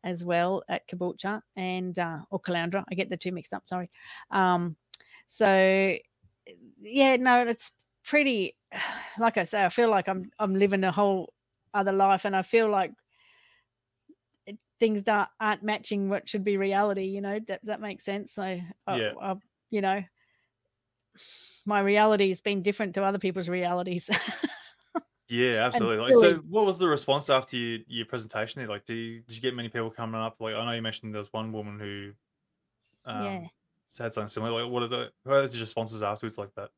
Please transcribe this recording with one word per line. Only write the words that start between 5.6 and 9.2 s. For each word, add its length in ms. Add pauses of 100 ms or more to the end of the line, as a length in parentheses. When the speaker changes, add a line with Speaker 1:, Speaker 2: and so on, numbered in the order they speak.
Speaker 1:
yeah, 360
no, 300
it's 240 (320)
pretty, 540 (160)
<sighs> 460
like 180